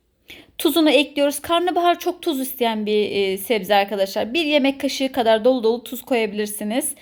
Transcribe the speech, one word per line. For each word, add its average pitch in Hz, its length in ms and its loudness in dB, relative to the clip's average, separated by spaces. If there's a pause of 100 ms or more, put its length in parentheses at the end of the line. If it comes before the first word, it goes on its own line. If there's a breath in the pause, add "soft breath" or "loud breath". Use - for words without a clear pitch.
(580 loud breath)
Tuzunu 311 320 2
ekliyoruz. 285 500 2
Karnabahar 349 600 0
çok 349 220 -6
tuz 294 180 -4
isteyen 226 460 -4
bir, 208 260 0
e, 196 260 0
sebze 202 380 0
arkadaşlar. 202 580 0
Bir 330 120 0
yemek 277 360 2
kaşığı 269 300 -2
kadar 220 340 2
dolu 254 180 4
dolu 233 200 0
tuz - 180 -12
koyabilirsiniz. 214 1000 -2